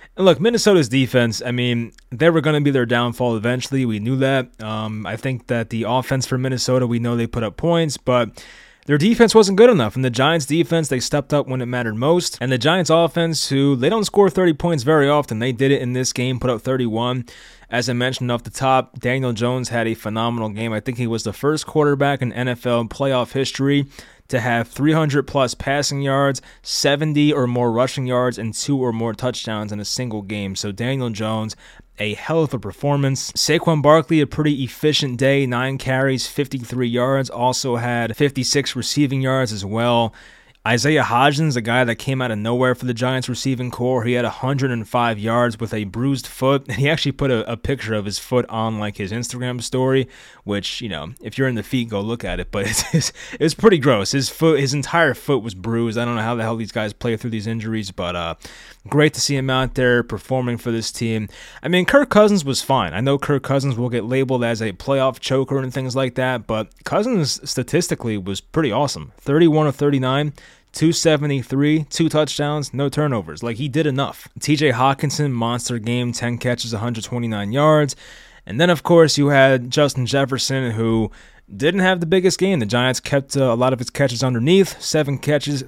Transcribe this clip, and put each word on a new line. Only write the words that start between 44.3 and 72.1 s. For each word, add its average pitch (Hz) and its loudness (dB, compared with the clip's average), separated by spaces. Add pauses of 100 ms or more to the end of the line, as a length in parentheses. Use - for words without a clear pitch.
hundred 131 -2
and 117 -4
five 117 0
yards 117 0
with 117 -6
a 107 -4
bruised 123 -4
foot, 135 0
and 110 -6
he 139 0
actually 147 0
put 139 -2
a, 117 -2
a 113 -6
picture 113 -6
of 104 -4
his 104 -6
foot 123 -2
on, 110 -4
like, 104 -6
his 101 -6
Instagram 123 -6
story, 131 0 (360)
which, 101 -6
you 120 -8
know, 82 -8
if 113 -12
you're 135 2
in 123 -2
the 104 -4
feet, 117 -4
go 101 -4
look 113 -6
at 90 -6
it, 90 -10
but 101 -4
<laughs> - -
it's, - -2
it's, - 0 (220)
it - -6
was 156 2
pretty 202 4
gross. 120 2
His 135 -2
foot, 160 2
his 135 -2
entire 147 0
foot 127 -2
was 110 -8
bruised. 113 -2
I 120 -2
don't 120 -2
know 110 -2
how 117 -2
the 113 -2
hell 113 -2
these 113 -8
guys 107 -4
play 113 -4
through 123 -8
these 110 -6
injuries, 110 -4
but, 90 -6
uh, 82 -4 (540)
great 147 4
to - -8
see 143 -2
him 135 -2
out 131 -2
there 123 4
performing 120 -4
for 120 -6
this 113 -4
team. 110 -4 (340)
I 135 -6
mean, 180 2
Kirk 277 4
Cousins 208 6
was 135 -4
fine. 98 0
I 101 -2
know 139 2
Kirk 139 -2
Cousins 135 0
will 123 -2
get 117 -2
labeled 127 0
as 113 0
a 107 -2
playoff 131 0
choker 135 0
and 127 -6
things 131 -6
like 131 -2
that, 127 -2
but 110 -4 (140)
Cousins 190 0 (100)
statistically 120 -2
was 95 -6
pretty 151 -2
awesome. 120 -4
Thirty-one 151 4
of 139 -2
thirty-nine, 143 0 (380)
two 165 2
seventy-three, 147 2
two 160 0